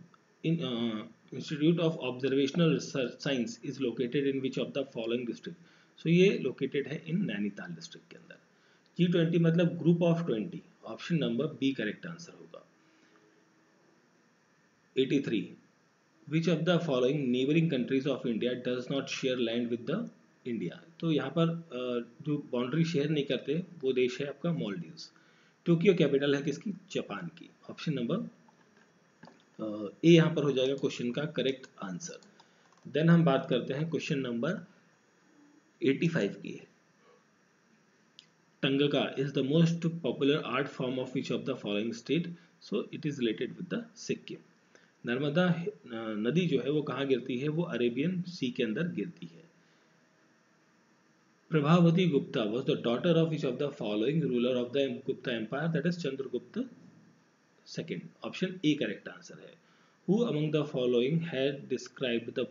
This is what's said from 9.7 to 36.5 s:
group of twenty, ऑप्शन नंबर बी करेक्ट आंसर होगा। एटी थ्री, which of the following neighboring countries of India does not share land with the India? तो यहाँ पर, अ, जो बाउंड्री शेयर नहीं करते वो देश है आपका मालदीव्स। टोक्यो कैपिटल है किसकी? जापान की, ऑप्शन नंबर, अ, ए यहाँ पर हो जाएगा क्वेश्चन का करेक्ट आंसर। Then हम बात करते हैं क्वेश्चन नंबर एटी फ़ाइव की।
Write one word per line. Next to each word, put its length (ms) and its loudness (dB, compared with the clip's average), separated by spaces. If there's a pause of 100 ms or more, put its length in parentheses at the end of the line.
group 200 6
of 280 2
twenty, 280 -4 (260)
ऑप्शन 320 -6
नंबर 300 0
बी 260 -2
करेक्ट 340 -6
आंसर 260 -14
होगा। 340 -20 (2250)
एटी 220 2
थ्री, 340 -4 (760)
which 180 0
of 120 2
the 180 2
following 400 2
neighboring 520 2
countries 360 0
of 200 -2
India 260 0 (160)
does 240 -2
not 160 -2
share 400 -2
land 220 -2
with 200 -4
the 180 -4 (400)
India? 280 -4 (240)
तो 120 0
यहाँ 180 0
पर, 180 2
अ, 600 -4 (160)
जो 280 -2
बाउंड्री 320 2
शेयर 260 0
नहीं 140 0
करते 400 -2 (160)
वो 120 0
देश 280 4
है 60 -4
आपका 260 -2
मालदीव्स। 600 -6 (520)
टोक्यो 300 6
कैपिटल 400 4
है 80 0
किसकी? 280 -4
जापान 560 -8
की, 240 -16 (200)
ऑप्शन 220 -6
नंबर, 240 -2 (1400)
अ, 300 -6 (140)
ए 60 10
यहाँ 240 8
पर 80 0
हो 100 2
जाएगा 220 2
क्वेश्चन 380 -4
का 120 -4
करेक्ट 460 -4 (120)
आंसर। 380 -10 (680)
Then 200 4
हम 140 8
बात 260 4
करते 240 0
हैं 160 -4
क्वेश्चन 280 -2
नंबर 480 -4 (1160)
एटी 260 4
फ़ाइव 240 0 (140)
की। 140 -10 (2000)